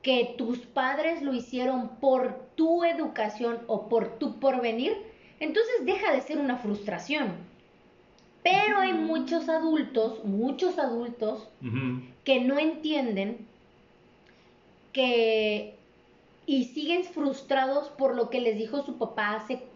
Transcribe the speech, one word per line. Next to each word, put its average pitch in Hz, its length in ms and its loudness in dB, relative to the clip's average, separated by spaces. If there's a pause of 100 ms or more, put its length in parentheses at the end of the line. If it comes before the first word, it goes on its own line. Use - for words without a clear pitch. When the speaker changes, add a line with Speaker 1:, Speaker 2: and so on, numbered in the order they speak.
Speaker 1:
que 254 340 2
tus 233 220 -2
padres 285 600 0
lo 277 120 -2
hicieron 247 640 -2
por 254 560 2
tu 330 300 4
educación 240 840 -2
o 208 220 -2
por 226 300 2
tu 277 200 -4
porvenir, 254 560 2 (440)
entonces 415 460 0
deja 381 280 2
de 262 80 2
ser 302 160 -6
una 262 200 0
frustración. 202 760 -4 (1120)
Pero 403 360 4
hay 381 140 2
muchos 320 560 -2
adultos, 311 720 0
muchos 233 560 0
adultos 233 720 -4 (120)
Speaker 2:
Ujú. 127 400 -2 (220)
Speaker 1:
que 262 160 4
no 262 180 2
entienden 254 920 -2 (1500)
que, 220 840 2 (680)
y 269 200 2
siguen 330 380 -2
frustrados 277 840 0
por 247 260 0
lo 233 140 0
que 254 120 -2
les 220 160 2
dijo 226 260 -4
su 254 140 -8
papá 214 380 -2
hace 240 240 -6 (160)